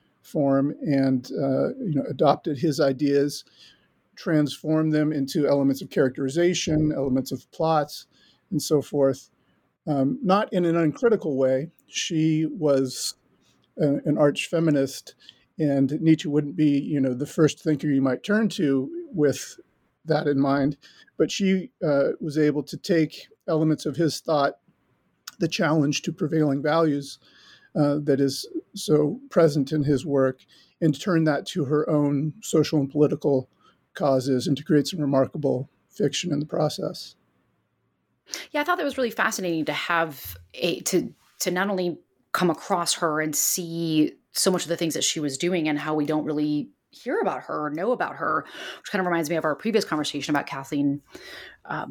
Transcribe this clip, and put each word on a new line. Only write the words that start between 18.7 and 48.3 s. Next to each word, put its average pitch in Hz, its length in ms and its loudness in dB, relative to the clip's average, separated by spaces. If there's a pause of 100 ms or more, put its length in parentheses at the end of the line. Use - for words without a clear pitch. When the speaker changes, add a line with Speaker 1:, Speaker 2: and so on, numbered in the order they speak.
Speaker 1:
with 147 460 0 (460)
that 151 220 0
in 143 120 2
mind. 139 380 2 (400)
But 160 140 0
she, 190 400 0 (120)
uh, 143 280 2 (100)
was 147 160 -4
able 147 280 2
to - 120 -12
take 160 500 0 (220)
elements 156 360 2
of 143 120 -4
his 156 240 0
thought, 143 380 0 (800)
the 165 100 0
challenge 151 540 0
to 165 100 -6
prevailing 151 500 0
values, 151 560 0 (560)
uh, 147 280 2
that 143 180 2
is 139 260 0 (280)
so 151 460 0 (100)
present 151 420 2
in 151 100 0
his 143 240 2
work, 135 340 0 (400)
and 156 180 2
turn 165 260 0
that 147 220 0
to 165 180 -4
her 147 240 0
own 147 440 0 (100)
social 156 360 2
and 139 120 0
political 147 580 2 (460)
causes 131 520 0
and 143 100 2
to - 80 -12
create 147 220 4
some 175 140 -8
remarkable 139 680 0 (200)
fiction 156 440 -4
in 147 60 0
the 151 80 -4
process. - 720 -4 (1400)
Speaker 2:
Yeah, 294 80 -2
I 294 40 -2
thought 359 140 0
that 339 60 -4
was 277 120 -4
really 247 140 -2
fascinating 180 540 -2
to 151 80 -2
have 165 640 -2 (180)
a, - 260 -2
to, - 320 0 (280)
to 180 100 -2
not 185 180 0
only 185 300 -2 (340)
come 180 180 2
across 175 440 -2
her 156 260 -2
and 156 140 -4
see 165 800 0 (180)
so - 220 0
much 175 100 0
of 147 60 -10
the 165 80 -2
things 165 180 -2
that - 80 -4
she - 160 -2
was 143 180 -4
doing 170 320 0
and 147 80 0
how 151 180 -4
we 151 120 0
don't 156 180 -2
really 151 460 -2 (200)
hear 330 300 -4
about 151 220 -2
her 151 240 -6
or 147 40 -4
know 175 200 -4
about 165 260 -4
her, 151 280 -2 (340)